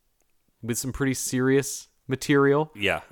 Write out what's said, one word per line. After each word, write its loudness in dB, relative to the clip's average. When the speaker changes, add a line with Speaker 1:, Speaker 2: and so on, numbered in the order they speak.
Speaker 1:
with -6
some -8
pretty -2
serious 0
material. 2
Speaker 2:
Yeah, -2